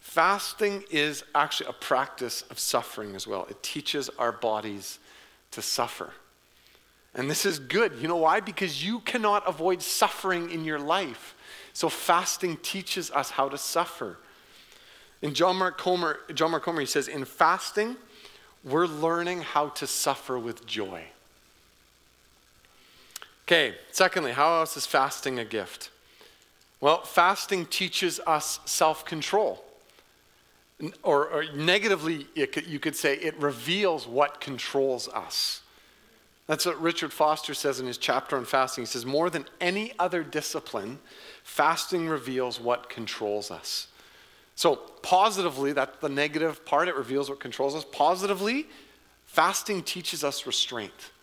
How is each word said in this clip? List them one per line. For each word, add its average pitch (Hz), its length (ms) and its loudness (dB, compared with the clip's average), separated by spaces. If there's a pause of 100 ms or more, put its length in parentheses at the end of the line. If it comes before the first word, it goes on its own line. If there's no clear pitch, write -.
Fasting 196 880 0
is 151 340 0 (100)
actually 147 360 2
a - 40 -8
practice - 760 -2
of - 80 -12
suffering 110 560 -2
as 95 120 -8
well. 98 220 -4
It - 140 -14
teaches 139 560 -4
our 117 140 2
bodies 107 680 -4 (540)
to 113 100 -10
suffer. - 500 -4 (1000)
And 135 160 -2
this 147 140 0
is 175 140 0
good. 156 420 2
You 156 80 -2
know 175 80 2
why? 165 240 6
Because 175 440 -4
you 220 160 -2
cannot 208 460 2
avoid 175 360 0
suffering 180 680 0
in 165 140 -4
your 156 140 -2
life. 147 560 -2 (380)
So - 160 0
fasting 175 680 2
teaches - 520 -6
us 139 200 -2
how 139 180 0
to 139 100 -6
suffer. - 600 -4 (1000)
In 147 140 -4
John 185 220 4
Mark 185 220 0
Comer, 175 420 0 (140)
John 160 180 4
Mark 165 120 0
Comer, 170 160 0
he 135 60 0
says, 139 220 0
"In 151 160 -6
fasting, 208 720 2 (680)
we're 151 240 2
learning 170 560 0
how 147 280 0
to - 160 -6
suffer - 520 -2
with 117 280 -8
joy." 95 400 -6 (2500)
Okay, 143 300 4 (140)
secondly, 175 420 2
how 160 280 4
else 160 160 -2
is 143 100 -4
fasting 135 520 0
a 117 60 -4
gift? 107 460 -8 (880)
Well, 151 220 6
fasting 185 640 4
teaches 185 600 -2
us 156 380 0
self-control. 160 1000 0 (1160)
N-, 156 220 -8
or, 151 260 4
or 151 160 0 (100)
negatively, 165 840 0
it 139 160 0
could, 151 140 -4
you 151 120 -6
could 151 160 -2
say 143 220 2
it 156 240 -4
reveals 147 640 0
what 143 340 0
controls 135 680 0
us. - 540 -4 (840)
That's 156 160 0
what 160 160 -2
Richard 165 320 0
Foster 151 400 2
says 135 260 -2
in 131 80 -4
his 123 120 -6
chapter 135 380 0
on 123 100 -2
fasting. 131 360 2
He 113 40 -6
says, 117 180 -4
"More 147 240 2
than 160 160 -4 (160)
any 202 380 -2
other 175 260 0
discipline, 139 760 -6 (460)
fasting 165 640 2
reveals 127 500 -2
what 120 300 0
controls 104 640 -4
us." - 380 -8 (680)
So 151 200 4 (260)
positively, 180 720 4
that's 135 260 0
the 151 100 -4
negative 147 560 0
part. 160 240 2
It 160 80 -2
reveals 135 320 -2
what 139 100 -8
controls 135 360 -2
us. 156 100 -6
Positively, 196 840 0 (600)
fasting 180 560 2
teaches 165 420 -6
us 139 220 -2
restraint. 113 640 -4 (120)